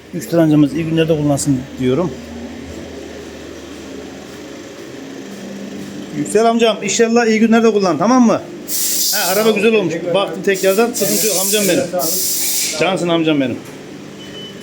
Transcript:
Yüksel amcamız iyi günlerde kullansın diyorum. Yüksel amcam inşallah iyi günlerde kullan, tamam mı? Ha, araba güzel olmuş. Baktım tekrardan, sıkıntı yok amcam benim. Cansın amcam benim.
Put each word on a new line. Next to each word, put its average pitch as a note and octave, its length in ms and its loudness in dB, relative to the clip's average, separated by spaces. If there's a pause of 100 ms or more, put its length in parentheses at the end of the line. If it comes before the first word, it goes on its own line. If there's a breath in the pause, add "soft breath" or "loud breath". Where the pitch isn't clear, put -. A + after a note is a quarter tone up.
(140)
Yüksel - 260 0
amcamız D3+ 340 6
iyi E3 100 -2
günlerde D#3+ 340 2
kullansın C#3+ 420 2 (200)
diyorum. C3+ 320 2 (4000)
Yüksel G#3 320 2
amcam A3+ 340 2
inşallah A3+ 420 2
iyi A3 140 4
günlerde A3+ 320 6
kullan, F#3+ 260 2
tamam A#3 300 6
mı? F3 140 2 (720)
Ha, F#3+ 180 0
araba G#3+ 200 4
güzel G#3+ 220 4
olmuş. F3+ 200 2 (200)
Baktım F#3+ 300 -2
tekrardan, G3 500 2
sıkıntı G#3+ 340 0
yok F#3+ 140 0
amcam G3+ 260 2
benim. - 160 2 (960)
Cansın F3 300 0
amcam D#3+ 320 2
benim. B2 160 -2 (1040)